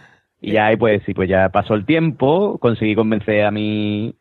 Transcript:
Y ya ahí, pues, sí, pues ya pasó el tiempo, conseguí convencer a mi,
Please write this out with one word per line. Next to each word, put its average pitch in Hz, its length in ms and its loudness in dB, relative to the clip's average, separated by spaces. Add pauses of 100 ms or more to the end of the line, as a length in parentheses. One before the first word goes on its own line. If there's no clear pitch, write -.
(420)
Y 104 100 -6
ya 107 140 2
ahí, 110 100 4
pues, 107 280 2
sí, 101 80 -6
pues 95 160 -2
ya 95 220 2
pasó 104 240 0
el 104 100 -2
tiempo, 165 720 0
conseguí 107 360 0
convencer 107 500 0
a 104 60 0
mi, 104 720 -4